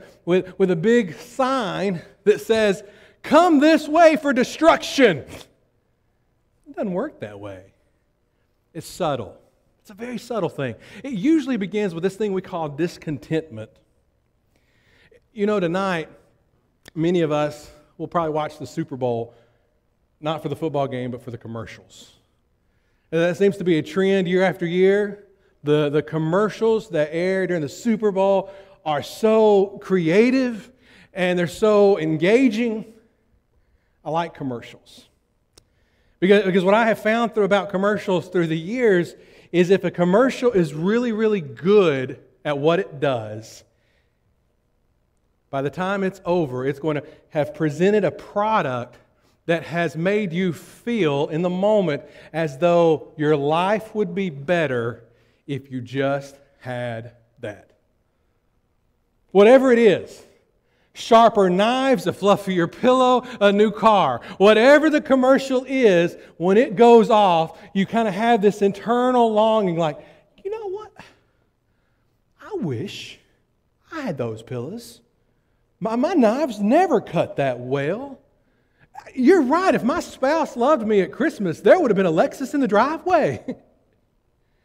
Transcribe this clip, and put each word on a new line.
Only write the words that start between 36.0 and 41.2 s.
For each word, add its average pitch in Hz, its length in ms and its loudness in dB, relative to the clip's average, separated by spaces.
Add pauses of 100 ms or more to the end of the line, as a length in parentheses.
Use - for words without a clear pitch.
Because, 202 240 4
because 185 200 2
what 196 100 4
I 226 120 4
have 220 140 0
found 226 340 -2
through, 214 100 0
about 202 260 0
commercials 190 580 -2
through 175 180 0
the 160 120 -4
years 190 560 0 (380)
is 175 180 2
if 190 140 2
a 175 60 -2
commercial 214 600 2
is 170 240 0
really, 220 380 -2
really 214 300 -2